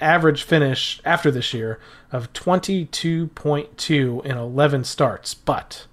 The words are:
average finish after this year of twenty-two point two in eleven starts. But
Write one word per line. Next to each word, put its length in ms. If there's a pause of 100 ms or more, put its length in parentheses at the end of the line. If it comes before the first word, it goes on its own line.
average 440
finish 600
after 260
this 220
year 260 (320)
of 220
twenty-two 960
point 480
two 480
in 120
eleven 480
starts. 500
But 580